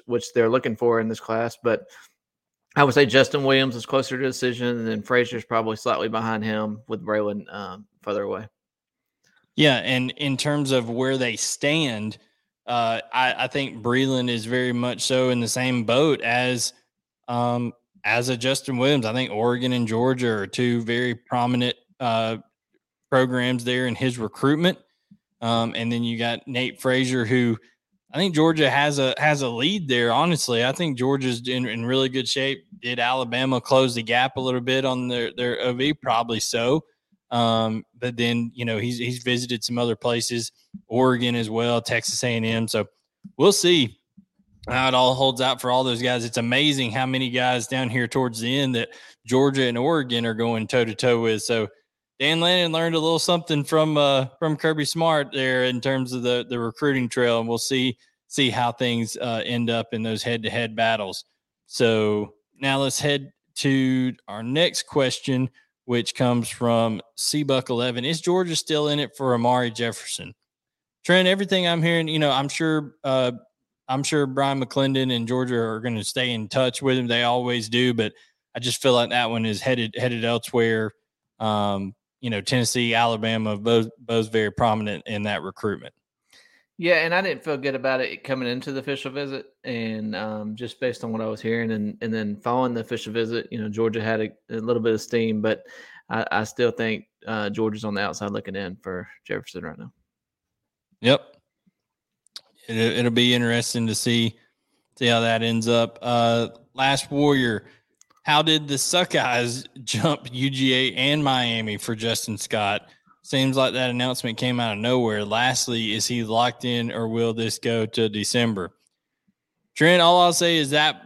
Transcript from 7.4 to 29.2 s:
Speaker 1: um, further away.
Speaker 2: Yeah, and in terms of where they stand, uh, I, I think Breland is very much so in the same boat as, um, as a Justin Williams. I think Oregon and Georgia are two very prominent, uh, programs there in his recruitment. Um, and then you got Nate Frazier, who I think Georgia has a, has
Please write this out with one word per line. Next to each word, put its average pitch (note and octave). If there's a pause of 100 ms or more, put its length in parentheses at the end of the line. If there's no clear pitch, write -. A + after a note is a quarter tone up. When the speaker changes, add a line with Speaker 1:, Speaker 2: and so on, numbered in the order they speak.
Speaker 1:
um, G2 (160)
further G#2
away. G2+ (1080)
Speaker 2:
Yeah, C#3+
and B2+
in C#3
terms D3
of A#2+
where C3
they E3+
stand, B2+ (480)
uh, A#2 (100)
I, B2+
I B2+
think B2
Breland B2+
is A2+
very B2+
much A#2+
so B2+
in B2
the A#2
same B2+
boat C3
as, B2 (540)
um, A#2+ (300)
as A#2+
a B2
Justin C3
Williams. C3
I A2
think B2+
Oregon B2
and A#2+
Georgia B2
are G#2
two A#2+
very A#2+
prominent, B2 (240)
uh, A2+ (760)
programs B2+
there B2
in B2
his B2
recruitment. D3+ (640)
Um, A#2
and A2+
then A#2+
you A#2
got A#2
Nate B2+
Frazier, B2+
who A#2+ (560)
I B2+
think F#3
Georgia D#3
has C#3+
a, C3
has D3